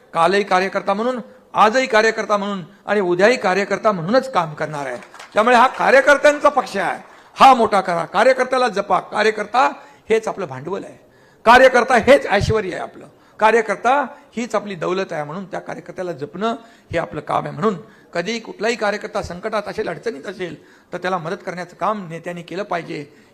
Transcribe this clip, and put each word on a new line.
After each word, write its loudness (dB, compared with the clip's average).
कालही 2
कार्यकर्ता -2
म्हणून, -4
आजही 2
कार्यकर्ता 0
म्हणून -6
आणि -2
उद्याही 2
कार्यकर्ता 0
म्हणूनच -2
काम -2
करणार -8
आहे. -8
त्यामुळे 4
हा 6
कार्यकर्त्यांचा 4
पक्ष -2
आहे, -6
हा 8
मोठा 2
करा, -2
कार्यकर्त्याला 2
जपा. -2
कार्यकर्ता 0
हेच 0
आपलं -6
भांडवल -10
आहे, -18
कार्यकर्ता 6
हेच 4
ऐश्वर्य 0
आहे -8
आपलं, -14
कार्यकर्ता 2
हीच -4
आपली -6
दौलत -4
आहे. -6
म्हणून -10
त्या -12
कार्यकर्त्याला -12
जपणं -6
हे -4
आपलं -6
काम -4
आहे. -10
म्हणून -2
कधी -6
कुठलाही -6
कार्यकर्ता -4
संकटात -8
असेल, -8
अडचणीत -10
असेल, -12
तर -8
त्याला -4
मदत -8
करण्याचं -12
काम -6
नेत्यांनी -12
केलं -10
पाहिजे, -8